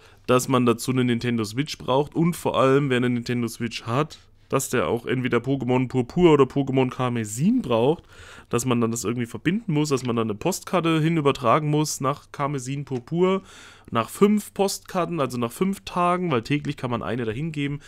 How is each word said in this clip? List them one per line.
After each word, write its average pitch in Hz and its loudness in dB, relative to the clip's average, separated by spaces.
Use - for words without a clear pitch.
dass 127 4
man 127 4
dazu 120 2
eine 127 2
Nintendo 120 0
Switch 113 -6
braucht 135 -2
und 170 2
vor - -2
allem, 135 4
wer 127 2
eine 123 2
Nintendo 120 -2
Switch - -8
hat, 135 -4
dass - -2
der 104 0
auch 113 -2
entweder 123 0
Pokémon 127 0
Purpur 151 4
oder 139 8
Pokémon 131 0
Karmesin 123 -2
braucht, 123 2
dass 120 0
man 123 2
dann 113 2
das 113 -6
irgendwie 117 -2
verbinden 170 -2
muss, 147 0
dass 127 0
man 120 -2
dann 113 0
eine 104 -6
Postkarte 165 0
hin 160 2
übertragen 139 2
muss 151 0
nach 139 -4
Karmesin 139 -6
Purpur, 170 -2
nach 113 -2
fünf 208 2
Postkarten, 175 -2
also 123 -2
nach 120 -2
fünf 196 -2
Tagen, 180 0
weil 117 2
täglich 147 -4
kann 127 -6
man 120 -2
eine 117 -4
dahin 131 -6
geben, 143 -6